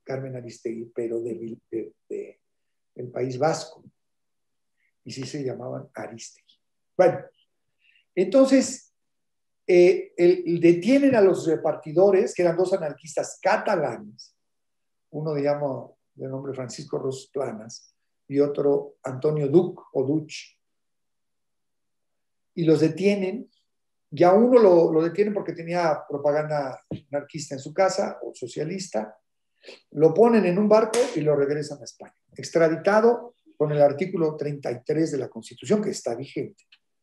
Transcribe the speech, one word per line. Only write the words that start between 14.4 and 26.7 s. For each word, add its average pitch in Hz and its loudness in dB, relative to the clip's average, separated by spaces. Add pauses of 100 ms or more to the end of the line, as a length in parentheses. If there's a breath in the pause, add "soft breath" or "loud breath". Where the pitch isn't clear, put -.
uno, 151 -6
digamos, 143 -4 (200)
de 135 -14
nombre 135 -10
Francisco 131 -10
Ros 131 -8
Planas, 113 -12 (320)
y 139 -4
otro 143 0
Antonio 143 -4
Duc, 180 0
o 139 -2
Duch. - -6 (2000)
Y 175 -4
los 156 4
detienen, 190 -2 (600)
ya 175 4
uno 240 8
lo, 175 6
lo 160 2
detienen 180 -2
porque 190 -6
tenía 165 -4
propaganda 147 -4 (280)